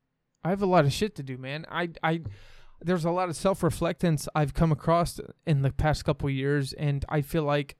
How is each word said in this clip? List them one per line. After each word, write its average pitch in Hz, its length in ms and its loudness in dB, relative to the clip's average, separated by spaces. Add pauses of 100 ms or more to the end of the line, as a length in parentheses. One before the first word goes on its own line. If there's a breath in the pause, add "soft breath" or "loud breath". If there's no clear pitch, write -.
(440)
I 160 60 -2
have 196 140 -2
a - 20 2
lot 180 200 6
of 139 80 4
shit 208 220 -2
to 143 80 -10
do, 131 140 -10
man. 135 320 -10
I, 170 200 -2 (140)
I, 165 180 0 (600 loud breath)
there's 165 240 0
a 165 60 0
lot 180 180 0
of 156 60 -6
self-reflectance 170 1000 0
I've 147 180 0
come 165 180 4
across 165 480 0 (260)
in 143 160 2
the 135 100 2
past 147 320 0
couple 143 260 0
years, 135 440 0
and 143 360 -2
I 151 120 0
feel 160 220 -2
like 143 360 -2